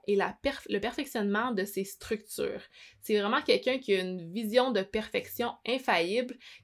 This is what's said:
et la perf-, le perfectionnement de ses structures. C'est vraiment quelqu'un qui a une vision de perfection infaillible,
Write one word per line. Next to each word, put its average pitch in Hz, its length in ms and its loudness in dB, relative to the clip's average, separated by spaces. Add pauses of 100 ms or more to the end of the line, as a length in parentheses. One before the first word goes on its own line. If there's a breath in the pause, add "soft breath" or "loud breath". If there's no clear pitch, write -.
et 202 80 4
la 190 280 2
perf-, - 260 -2
le 202 100 0
perfectionnement 226 720 0
de 190 140 0
ses 196 200 -4
structures. - 760 -6 (400 loud breath)
C'est 208 180 2
vraiment 226 220 2
quelqu'un 254 380 4
qui 208 160 2
a 185 40 2
une 185 320 -6
vision 233 400 2
de 196 100 4
perfection 220 720 -4 (120)
infaillible, 233 720 0 (280 loud breath)